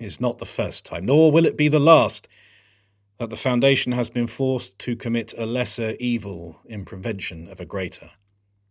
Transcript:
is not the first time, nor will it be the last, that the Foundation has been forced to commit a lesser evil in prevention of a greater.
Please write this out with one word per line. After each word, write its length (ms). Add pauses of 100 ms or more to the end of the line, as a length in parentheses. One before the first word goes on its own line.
is 200
not 200
the 40
first 400
time, 220
nor 240
will 160
it 100
be 120
the 100
last, 480 (920)
that 120
the 60
Foundation 560
has 180
been 160
forced 540
to 160
commit 420
a 80
lesser 540
evil 640
in 200
prevention 600
of 140
a 40
greater. 460 (600)